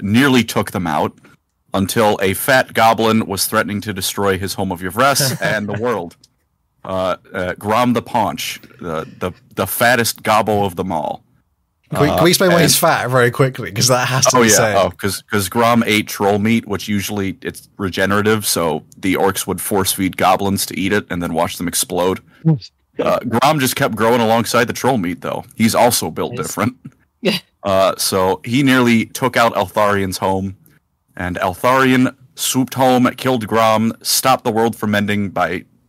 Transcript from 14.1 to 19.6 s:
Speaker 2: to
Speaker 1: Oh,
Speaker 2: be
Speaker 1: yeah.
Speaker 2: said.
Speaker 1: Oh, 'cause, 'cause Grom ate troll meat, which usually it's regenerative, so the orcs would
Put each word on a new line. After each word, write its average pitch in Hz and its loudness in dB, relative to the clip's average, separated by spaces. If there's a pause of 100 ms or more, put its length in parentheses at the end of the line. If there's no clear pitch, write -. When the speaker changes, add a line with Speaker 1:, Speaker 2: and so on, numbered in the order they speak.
Speaker 2:
to 127 2
Speaker 1:
Oh, 120 6
Speaker 2:
be 113 4
Speaker 1:
yeah. 104 6
Speaker 2:
said. 101 2
Speaker 1:
Oh, 95 2
'cause, - -8
'cause 101 -2
Grom 117 2
ate 107 0
troll 104 0
meat, 113 0
which 98 -6
usually 101 -4
it's - -12 (100)
regenerative, 101 0
so 82 -2 (140)
the 95 0
orcs 95 0
would 87 -4